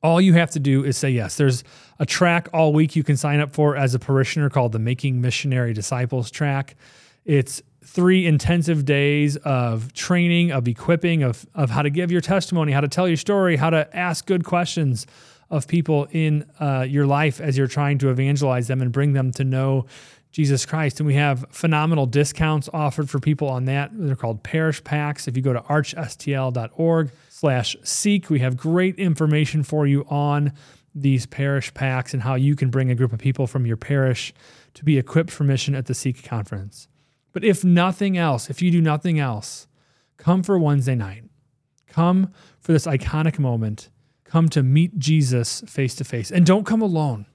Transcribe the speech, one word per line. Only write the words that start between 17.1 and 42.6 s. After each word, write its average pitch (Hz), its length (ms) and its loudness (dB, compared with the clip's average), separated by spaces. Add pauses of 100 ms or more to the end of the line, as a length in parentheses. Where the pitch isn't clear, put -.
as 143 160 -2
you're 135 100 2
trying 143 320 0
to 135 120 2
evangelize 131 580 0
them 131 140 -2
and 123 100 -2
bring 139 220 0
them 131 180 0
to 139 100 -4
know 131 440 0 (440)
Jesus 139 360 0
Christ. 156 340 -4
And 151 60 -2
we 143 80 2
have 139 360 0
phenomenal 156 540 0
discounts 147 680 0
offered 151 340 -2
for 143 100 -4
people 147 300 -2
on 127 160 -4
that. 139 300 -2
They're 160 200 -4
called 113 280 -6
parish 160 420 -2
packs. 147 420 -4
If 123 100 -4
you 131 60 -2
go 131 120 2
to 117 80 -4
arch 147 340 -2
S 151 180 -8
T - 200 -6
L 131 160 -2
dot 120 240 -4
org 165 360 0 (200)
slash 127 520 -2
seek, - 460 0
we 151 120 2
have 127 180 -2
great 180 380 0
information 151 680 0
for 151 240 -2
you 139 240 2
on 147 420 0 (420)
these 135 300 0
parish 139 480 -4
packs 131 400 -4
and 131 100 -4
how 131 120 -2
you 139 200 2
can 139 140 -2
bring 127 220 0
a 123 40 2
group 117 200 0
of 110 40 -6
people 135 280 -2
from 127 180 -4
your 113 140 -2
parish 135 560 -2 (400)
to - 100 -20
be 147 140 4
equipped 165 320 0
for - 140 -4
mission 139 300 0
at 131 120 -6
the 131 80 -4
Seek 127 280 -6
Conference. 104 680 -10 (440)
But - 120 -8
if 196 200 2
nothing 180 540 2
else, 151 320 -2
if 135 100 -8
you 180 100 2
do 170 100 4
nothing 156 380 0
else, 120 480 -6 (500)
come 180 260 2
for 190 160 2
Wednesday 143 360 2
night. 107 300 -6 (600)
Come 180 460 2 (260)
for - 140 -2